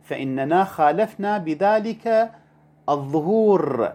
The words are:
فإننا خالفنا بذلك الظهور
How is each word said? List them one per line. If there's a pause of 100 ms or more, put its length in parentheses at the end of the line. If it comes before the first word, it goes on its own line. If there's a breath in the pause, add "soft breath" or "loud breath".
فإننا
خالفنا
بذلك (580 soft breath)
الظهور